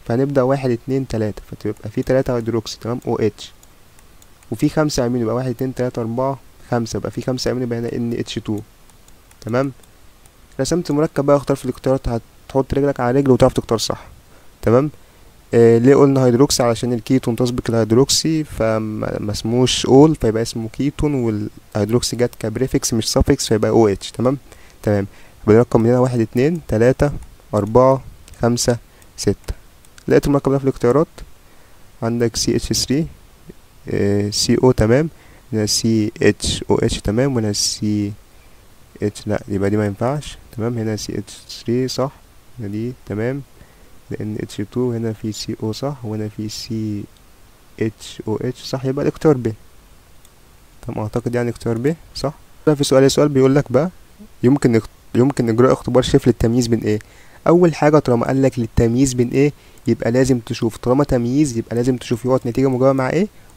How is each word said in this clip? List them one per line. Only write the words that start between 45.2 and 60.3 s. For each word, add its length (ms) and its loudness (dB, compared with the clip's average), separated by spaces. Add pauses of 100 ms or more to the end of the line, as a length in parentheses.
سي 300 -10
او 100 -4
صح، 320 -8
وهنا 240 -6
في 200 -10
سي 560 -8 (760)
اتش 480 -8
او 80 -4
اتش 260 -8
صح، 220 -8
يبقى 180 -2
الاختيار 340 2
ب. 160 -4 (1300)
طب 120 -6
أعتقد 360 -4
يعني 160 -2
اختيار 280 -4
ب، 160 -2 (200)
صح؟ 200 -6 (320)
بقى 100 4
في 80 0
سؤال، 260 6
سؤال 180 2
بيقول 260 4
لك 180 0
بقى، 180 2 (520)
يمكن 340 4
اخت-، 140 0 (240)
يمكن 340 2
إجراء 240 4
اختبار 300 2
شيف 240 2
للتمييز 400 2
بين 140 0
إيه؟ 180 0 (480)
أول 280 4
حاجة 240 4
طالما 280 0
قال 160 0
لك 160 0
للتمييز 540 0
بين 160 0
إيه، 240 2 (340)
يبقى 240 0
لازم 280 2